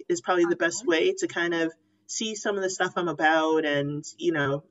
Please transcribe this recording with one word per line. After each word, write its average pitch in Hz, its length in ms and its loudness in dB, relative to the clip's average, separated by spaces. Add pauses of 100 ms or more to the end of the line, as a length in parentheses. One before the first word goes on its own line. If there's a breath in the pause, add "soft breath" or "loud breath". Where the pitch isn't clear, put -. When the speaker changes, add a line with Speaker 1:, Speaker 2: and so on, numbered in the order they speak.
Speaker 1:
is 175 120 0
probably 180 260 2
the 170 100 0
best 170 220 -2
Speaker 2:
Awesome. 233 100 -6
Speaker 1:
way 175 300 4
to 170 100 -2
kind 170 260 -2
of 165 180 0 (360)
see 220 260 -6
some 208 220 -2
of 196 60 -2
the 190 80 0
stuff 185 260 -4
I'm 180 100 0
about. 160 580 2
And, 147 400 -2 (120)
you 165 160 0
know, 147 380 0